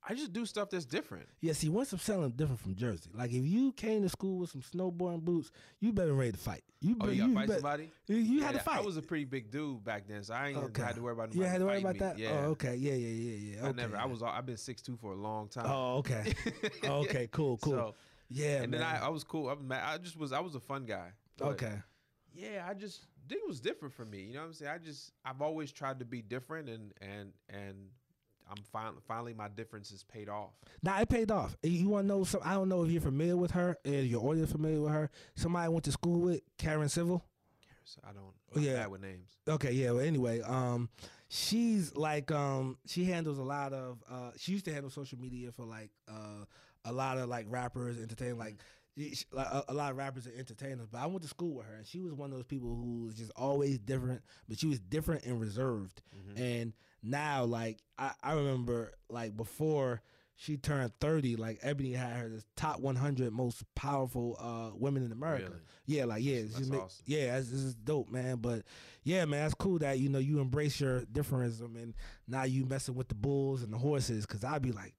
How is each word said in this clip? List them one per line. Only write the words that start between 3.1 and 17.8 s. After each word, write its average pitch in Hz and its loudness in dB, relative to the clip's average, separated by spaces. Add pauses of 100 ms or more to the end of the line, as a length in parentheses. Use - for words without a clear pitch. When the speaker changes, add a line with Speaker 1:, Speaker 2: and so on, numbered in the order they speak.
Speaker 2:
Like, 120 -2
if 127 2
you 233 6
came 220 2
to 185 4
school 190 0
with 175 -2
some 135 -8
snowboarding 175 -2
boots, 165 2 (260)
you 226 4
better 180 4
ready 131 4
to 95 -4
fight. - -6 (160)
You 220 4
Speaker 1:
Oh, 202 2
Speaker 2:
be-, 208 4
Speaker 1:
you 190 6
gotta 226 8
Speaker 2:
you 240 8
Speaker 1:
fight 214 4
Speaker 2:
be-, 214 4
Speaker 1:
somebody? 147 0 (180)
Speaker 2:
you, 208 4
you 233 6
Speaker 1:
Yeah, 285 2
Speaker 2:
had 285 0
to - 2
Speaker 1:
I - -4
Speaker 2:
fight. 269 2
Speaker 1:
was 190 0
a 156 -2
pretty 151 -2
big 123 -4
dude 135 -4
back 104 -4
then, 104 -6
so 107 -6
I 135 -2
ain't 139 -2
Speaker 2:
Okay. 127 -2
Speaker 1:
had 120 -2
to 117 -6
worry 120 -2
about 113 -4
Speaker 2:
You 175 2
Speaker 1:
nobody 180 2
Speaker 2:
had 185 2
to 185 4
worry 196 2
Speaker 1:
fighting 190 0
Speaker 2:
about 185 0
Speaker 1:
me. 107 -4
Speaker 2:
that? 113 0
Speaker 1:
Yeah. 151 2
Speaker 2:
Oh, 151 2
okay. 139 0
Yeah, 135 2
yeah, 120 0
yeah, 113 -4
yeah. 117 -4
Speaker 1:
I 139 2
Speaker 2:
Okay. 131 -2
Speaker 1:
never, 110 -2
I 113 0
was, 120 -4
I've 117 -2
been 127 -6
six - -10
two 123 -8
for 110 -6
a 92 -6
long 107 -4
time. 120 -6
Speaker 2:
Oh, 131 2
okay. 117 0 (260)
Speaker 1:
<laughs> - -4
Speaker 2:
Okay, 139 0
cool, 139 2
cool. 147 2
Speaker 1:
So, 117 0 (340)